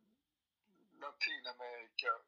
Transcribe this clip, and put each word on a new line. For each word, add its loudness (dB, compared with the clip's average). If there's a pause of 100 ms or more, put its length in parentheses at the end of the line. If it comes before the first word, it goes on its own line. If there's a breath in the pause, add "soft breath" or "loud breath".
(1040)
Latinamerika 0 (160)